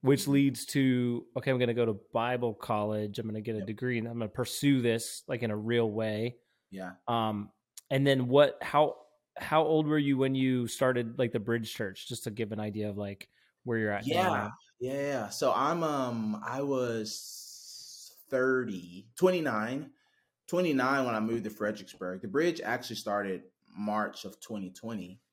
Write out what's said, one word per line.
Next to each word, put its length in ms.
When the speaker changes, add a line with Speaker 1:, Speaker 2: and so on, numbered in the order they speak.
Speaker 1:
which 220
Speaker 2:
Mm-hmm. 80
Speaker 1:
leads 360
to, 580
"Okay, 140
I'm 80
gonna 140
go 120
to 120
Bible 400
college. 640
I'm 100
gonna 140
get 140
a 40
Speaker 2:
Yep. 80
Speaker 1:
degree, 300
and 100
I'm 120
gonna 100
pursue 520
this, 460
like, 160
in 80
a 60
real 320
way." 460
Speaker 2:
Yeah. 240
Speaker 1:
Um, 420
and 180
then 200
what, 340
how, 360
how 260
old 240
were 100
you 200
when 180
you 320
started, 520
like, 140
the 60
Bridge 340
Church, 340
just 180
to 60
give 200
an 80
idea 300
of, 80
like, 300
where 140
you're 140
at 160
Speaker 2:
Yeah. 160
Speaker 1:
now? 280
Speaker 2:
Yeah. 500
So 240
I'm, 300
um, 600
I 180
was 1500
thirty, 800
twenty-nine, 760
twenty-nine 580
when 100
I 40
moved 240
to 60
Fredericksburg. 720
The 80
Bridge 340
actually 320
started 480
March 500
of 140
twenty 320
twenty. 480